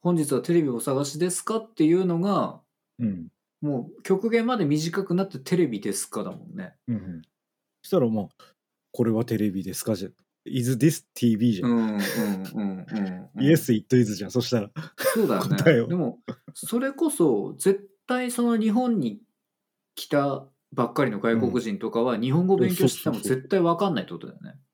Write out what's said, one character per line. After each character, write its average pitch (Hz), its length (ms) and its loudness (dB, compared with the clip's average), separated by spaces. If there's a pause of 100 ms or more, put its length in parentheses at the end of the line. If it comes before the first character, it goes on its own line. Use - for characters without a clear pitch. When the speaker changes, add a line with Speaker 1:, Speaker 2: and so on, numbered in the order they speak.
Speaker 1:
本 175 160 2
日 143 160 0
は 123 80 0
テ 170 140 0
レ 170 80 6
ビ 147 60 0
お 117 120 -2
探 139 240 0
し 139 140 -8
で 175 120 0
す - 120 -6
か？」 220 160 -4
っ - 160 -10
て 160 100 2
い 160 100 6
う 185 100 2
の 170 140 2
が、 175 420 0 (380)
Speaker 2:
う 120 80 -2
ん。 87 220 -4 (320)
Speaker 1:
も 147 360 -4
う - 60 -20
極 190 280 0
限 226 160 2
ま 254 100 0
で 196 80 0
短 160 400 0
く 170 100 -2
な 190 100 2
っ 190 40 -8
て 147 120 -14
「テ - 160 -2
レ 175 120 4
ビ 107 120 -4
で 101 120 -4
す - 140 -4
か？」 104 180 -6
だ 90 80 -10
も - 140 -18
ん - 100 -16
ね。 92 180 -12 (140)
Speaker 2:
う 117 40 -2
ん、 110 40 -2
う - 20 -4
ん。 90 240 -10 (600)
そ - 60 -20
し - 20 -4
た 185 100 4
ら、 123 80 4
ま 107 140 0
あ、 85 60 -8 (640)
「こ 123 120 2
れ 113 60 2
は 113 140 2
テ 113 140 -2
レ 104 120 0
ビ 92 120 -6
で 90 120 -8
す - 100 -8
か？」 110 120 0
じ 92 100 -8
ゃ、 - 20 -12 (360)
「Is 127 280 -2
this 139 320 2 (100)
T 117 220 2
V？」 117 180 4
じ 95 80 -4
ゃ 131 40 0
ん。 120 40 2
Speaker 1:
う 117 40 4
ん、 117 40 2
う 110 120 0
ん、 - 20 -4
う 104 60 -2
ん、 - 0 -
う 101 40 0
ん、 98 1300 -4
う - 40 -10
ん。 - 0 -
Speaker 2:
「Yes, 147 340 4
it 110 240 2
is」 107 200 2
じ 98 80 -8
ゃ 95 40 -12
ん、 - 20 -12
そ 123 100 0
し 117 100 -4
た 120 100 0
ら。 101 100 -8 (440)
Speaker 1:
そ 220 100 2
う 151 40 0
だ 107 80 2
よ 92 100 -2
ね。 - 100 0
Speaker 2:
答 - 180 6
え 120 60 4
は。 117 80 -2
Speaker 1:
で 170 60 -2
も、 170 240 -2 (360)
そ - 260 -4
れ 269 120 -2
こ 294 180 0
そ、 147 480 2
絶 - 300 0 (180)
対 247 240 -2
そ 240 120 -2
の 233 180 2
日 220 100 2
本 233 280 2
に 113 220 -2 (760)
来 - 140 -14
た 139 400 -2 (240)
ば 120 140 0
っ - 60 -8
か 147 120 2
り 123 60 0
の 101 100 -6
外 117 180 2
国 120 220 0
人 107 180 -6
と 110 120 -6
か 117 120 0
は、 123 120 0
Speaker 2:
う 104 40 -4
ん。 - 20 -4
Speaker 1:
日 127 120 0
本 175 140 4
語 185 100 4
勉 127 180 2
強 131 140 4
し - 80 0
て - 80 -14
て 156 60 0
も 123 40 -4
Speaker 2:
そ 104 60 -8
う - 20 -14
そ 101 60 -4
う - 0 -
そ - 0 -
う - 20 0
そ 127 40 4
う。 - 20 0
Speaker 1:
絶 131 120 -8
対 196 120 2
わ 170 160 4
か 196 140 0
ん 156 40 -2
な 101 60 -2
い 90 40 -6
っ - 20 -14
て - 60 -14
こ 85 60 -10
と - 80 -14
だ - 80 -16
よ - 60 -20
ね。 - 180 -18 (160)